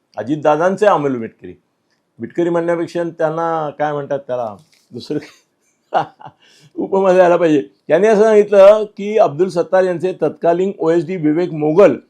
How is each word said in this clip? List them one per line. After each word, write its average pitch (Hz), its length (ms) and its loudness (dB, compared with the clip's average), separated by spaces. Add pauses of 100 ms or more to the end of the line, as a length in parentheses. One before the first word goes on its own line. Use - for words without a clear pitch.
(160)
अजितदादांचे 151 720 0
अमोल 147 300 0
मिटकरी. 104 380 -12 (640)
मिटकरी 139 300 -4
म्हणण्यापेक्षा 170 540 -4
त्यांना 165 680 -4
काय 151 220 -6
म्हणतात, 143 260 -6
त्याला 120 380 -8 (360)
दुसरं 120 260 -8 (760)
<laughs> - 840 -10
उपमा 190 360 -2
द्यायला 180 240 4
पाहिजे. 156 260 0 (260)
त्यांनी 175 200 2
असं 208 140 4
सांगितलं 208 600 6
की 208 340 -6
अब्दुल 175 300 2
सत्तार 175 340 0
यांचे 180 300 -2 (100)
तत्कालीन 170 560 -2
ओएसडी 165 380 -2
विवेक 156 360 -2
मोगल 156 440 4 (140)